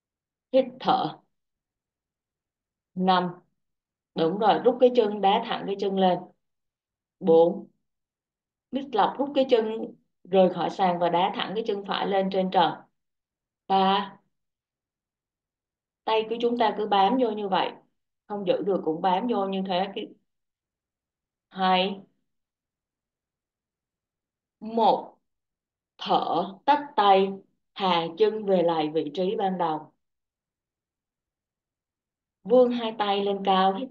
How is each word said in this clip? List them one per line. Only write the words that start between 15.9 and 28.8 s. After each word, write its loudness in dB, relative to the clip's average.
Tay 0
của -4
chúng -2
ta 0
cứ -4
bám 2
vô 0
như -6
vậy. -2
Không -8
giữ 0
được -2
cũng -4
bám 0
vô -2
như -4
thế. -4
Cái, -10
hai. 0
Một. -2
Thở, -2
tách 0
tay, 4
hạ -2
chân 0
về 2
lại 0